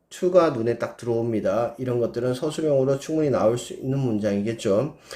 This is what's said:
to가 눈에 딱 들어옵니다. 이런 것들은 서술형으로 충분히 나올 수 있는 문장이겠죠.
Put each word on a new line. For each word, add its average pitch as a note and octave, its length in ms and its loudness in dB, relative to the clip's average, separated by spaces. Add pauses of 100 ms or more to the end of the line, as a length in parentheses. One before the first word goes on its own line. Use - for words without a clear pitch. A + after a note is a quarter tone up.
to가 F3+ 400 4
눈에 A#2 300 -2
딱 - 180 -6
들어옵니다. A#2 800 0
이런 B2 220 -2
것들은 A#2+ 340 -2
서술형으로 C#3 640 0
충분히 D#3 320 -2
나올 A2+ 300 2
수 - 140 -12
있는 C3+ 260 -2
문장이겠죠. G#2+ 960 0 (180)